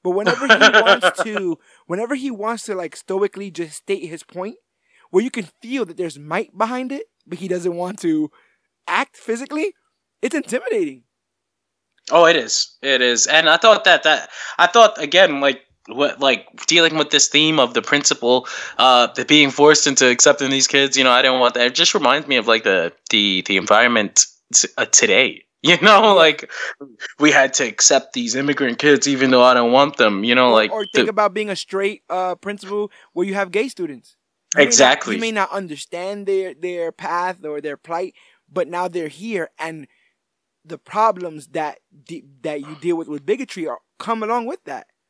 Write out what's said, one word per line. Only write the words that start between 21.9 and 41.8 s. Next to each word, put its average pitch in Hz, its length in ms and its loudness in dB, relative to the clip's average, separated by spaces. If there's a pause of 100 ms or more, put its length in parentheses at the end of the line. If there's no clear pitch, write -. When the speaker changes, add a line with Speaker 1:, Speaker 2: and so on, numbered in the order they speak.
Speaker 2:
reminds 139 320 0
me 139 100 -2
of, 113 120 -2
like, 113 160 2
the, 90 280 0 (180)
the, 101 360 0
the 95 120 0
environment 107 640 2 (280)
t-, - 240 0
uh, 123 100 -4
today. - 600 0
<laughs> - 140 -20
You 170 200 4
know, 202 180 6
Speaker 1:
Yeah. 214 120 4
Speaker 2:
like, 160 380 2 (680)
we 151 120 4
had 135 240 2
to 139 140 -2
accept - 460 0
these 120 200 -6
immigrant 135 440 -4
kids 143 280 2
even 135 240 0
though 127 120 6
I 123 100 6
don't 120 200 2
want 143 260 2
them, 104 260 2
you 120 100 0
know, 127 180 4
Speaker 1:
Or, - 20 -
Speaker 2:
like, 110 180 4
Speaker 1:
or - 140 -6
think - 180 0
Speaker 2:
the - 60 -2
Speaker 1:
about 202 240 0
being 208 160 -6
a 190 40 -6
straight, 196 540 -6
uh, 185 280 -4
principal 202 540 -8 (220)
where 180 140 -2
you 190 80 -6
have 196 160 -4
gay 220 180 -2
students. 151 480 -12 (380)
You 151 60 0
may - 40 8
not, - 40 2
Speaker 2:
Exactly. 127 480 2
Speaker 1:
you 226 40 -6
may 226 120 -4
not 202 180 -2
understand 190 760 -10
their, 190 300 -4
their 170 380 -8
path 175 520 -6
or 151 160 -10
their 147 160 -10
plight, 170 380 -10 (360)
but 147 180 -4
now 175 200 -6
they're 170 200 -6
here, 175 500 -8
and 160 280 -12 (760)
the 156 140 -16
problems 180 720 -4
that 151 320 -8 (240)